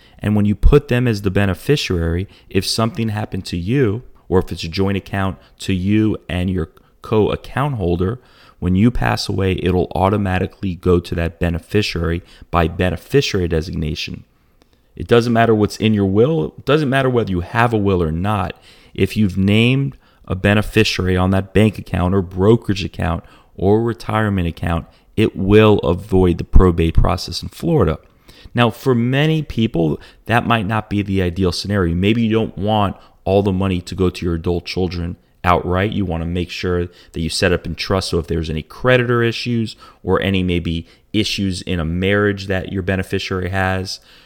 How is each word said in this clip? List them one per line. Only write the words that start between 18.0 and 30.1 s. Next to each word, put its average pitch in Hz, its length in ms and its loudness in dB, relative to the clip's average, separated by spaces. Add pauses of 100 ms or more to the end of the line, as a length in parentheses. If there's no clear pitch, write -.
or 80 120 0
not. 95 460 -4 (360)
If - 200 0
you've 98 220 0
named 120 600 2 (280)
a - 100 -6
beneficiary 101 840 2
on 92 140 2
that 98 220 -2
bank 107 240 4
account 90 380 -2
or 98 80 2
brokerage 95 640 2
account 85 400 -6 (300)
or 107 280 2
retirement 110 640 -2
account, 85 400 -4 (280)
it 110 200 0
will 104 440 6
avoid 90 580 2
the 85 80 -6
probate 85 500 6
process 90 480 0
in 87 60 -8
Florida. 104 500 0 (560)
Now, 120 160 2
for 127 240 0
many 143 480 0
people, 147 560 -2 (260)